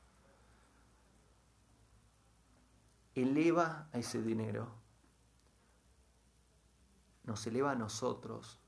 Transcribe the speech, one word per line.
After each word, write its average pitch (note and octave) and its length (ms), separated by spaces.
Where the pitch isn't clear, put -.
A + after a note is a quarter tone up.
eleva D#3 800
a B2 60
ese A#2 240
dinero, A2 460
nos G#2+ 240
eleva B2+ 240
a C3+ 60
nosotros A2+ 920